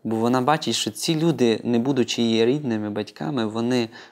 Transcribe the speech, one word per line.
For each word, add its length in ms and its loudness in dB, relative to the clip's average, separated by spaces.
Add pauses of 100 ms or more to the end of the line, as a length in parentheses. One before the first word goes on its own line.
Бо 120 -2
вона 240 2
бачить, 340 0
що 160 -2
ці 240 -2
люди, 500 2
не 140 2
будучи 440 0
її 240 4
рідними 440 0
батьками, 560 -4
вони 420 0 (240)